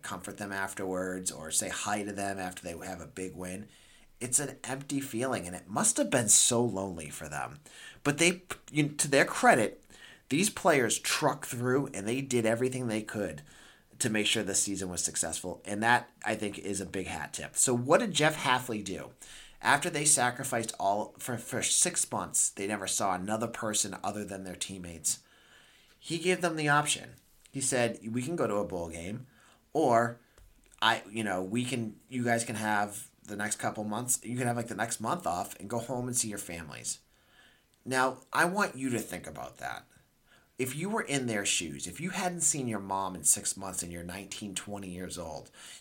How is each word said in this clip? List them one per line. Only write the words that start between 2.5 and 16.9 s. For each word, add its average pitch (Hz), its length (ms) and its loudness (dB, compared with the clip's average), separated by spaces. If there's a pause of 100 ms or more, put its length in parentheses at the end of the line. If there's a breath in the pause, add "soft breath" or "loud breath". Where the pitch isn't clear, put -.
they 85 240 -8
have 92 140 -8
a 82 80 -12
big 92 280 -8
win. 90 320 -8 (520 loud breath)
It's 123 200 2
an 143 260 -6
empty 139 340 -2
feeling, 117 480 -2
and 90 80 -8
it 87 140 -12
must 147 280 2
have - 140 2
been 120 160 4
so - 340 8
lonely 95 480 -2
for 76 200 -10
them. 69 300 -6 (440 loud breath)
But 143 140 0
they, 180 260 4 (260)
you 147 140 4
know, 147 60 0
to 151 200 -2
their 135 160 8
credit, - 560 4 (460 loud breath)
these 180 220 2
players 135 500 4
trucked - 460 0
through, 127 480 0
and 95 120 -6
they 120 140 0
did 123 260 2
everything 127 420 2
they 110 140 0
could 98 420 -4 (560 loud breath)
to 120 100 0
make 107 180 2
sure 110 160 2
the 95 120 -2
season 95 340 0
was 85 140 -2
successful. 82 600 -4
And 104 160 -4
that, 117 280 4 (160)
I 110 100 0
think, 104 240 -4
is 98 220 -4
a 95 40 -6
big 92 220 -6